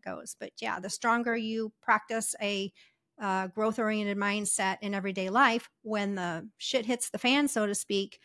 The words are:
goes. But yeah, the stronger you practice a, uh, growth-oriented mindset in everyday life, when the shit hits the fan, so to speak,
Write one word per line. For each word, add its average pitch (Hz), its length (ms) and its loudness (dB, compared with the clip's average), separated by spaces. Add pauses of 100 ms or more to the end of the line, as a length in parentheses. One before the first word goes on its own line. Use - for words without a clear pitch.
goes. - 340 -10
But - 220 -12
yeah, 208 220 -4
the 190 80 -8
stronger 233 460 2
you 220 360 -4 (100)
practice 226 600 0
a, 202 320 -2 (480)
uh, 190 260 0
growth-oriented 214 720 0
mindset 202 640 0
in 202 120 -2
everyday 190 360 -2
life, 233 400 4 (140)
when 202 320 0
the 175 420 -4
shit 233 280 -2
hits 240 240 -2
the 208 100 -6
fan, 277 280 4
so 214 180 0
to 202 100 0
speak, - 500 -2